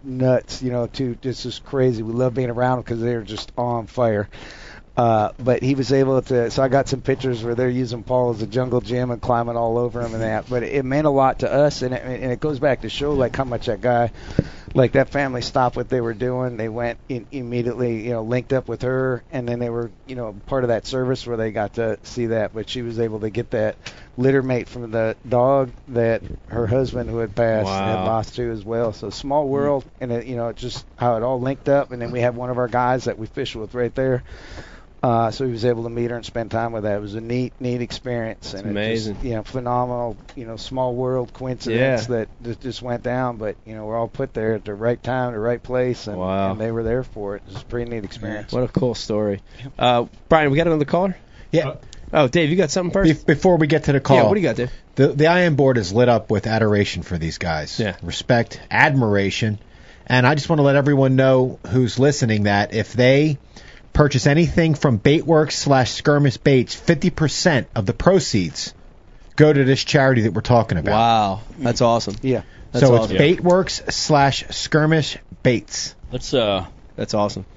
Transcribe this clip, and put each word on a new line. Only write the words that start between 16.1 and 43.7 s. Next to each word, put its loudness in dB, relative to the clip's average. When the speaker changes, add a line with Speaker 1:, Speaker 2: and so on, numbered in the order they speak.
Speaker 1:
doing. -4
They -4
went -6
in, -8
immediately, -4
you -6
know, -4
linked -4
up -2
with -8
her, -2
and -6
then -4
they -4
were, -6
you -12
know, -8
part -2
of -2
that 0
service -4
where -4
they -2
got -4
to -2
see -6
that. -2
But -8
she -8
was -8
able -2
to -4
get -6
that -2
litter 4
mate -2
from -12
the 0
dog 2
that 0
her -4
husband, -2
who -4
had -6
passed, 0
had -2
Speaker 2:
Wow. -2
Speaker 1:
lost -2
to -4
as -8
well. -2
So -10
small -2
world, 0
and -6
it, -4
you -8
know, -4
just -10
how 0
it -2
all -2
linked -4
up. 2
And -8
then -6
we -4
had 0
one -8
of -4
our 0
guys 0
that -4
we -10
fished -8
with -10
right -2
there. 0
Uh, 2
so -6
he -2
was -6
able 0
to -6
meet -4
her -6
and -12
spend -8
time -4
with -6
that. -2
It -2
was -10
a -8
neat, -4
neat -4
experience. -8
Speaker 2:
It's -12
Speaker 1:
And -6
it -2
just, -4
Speaker 2:
amazing. -8
Speaker 1:
you -4
know, -6
phenomenal, -4
you -12
know, -12
small -4
world -2
coincidence -2
Speaker 2:
Yeah. -2
Speaker 1:
that, -4
that -10
just -10
went -6
down. -4
But, -6
you -14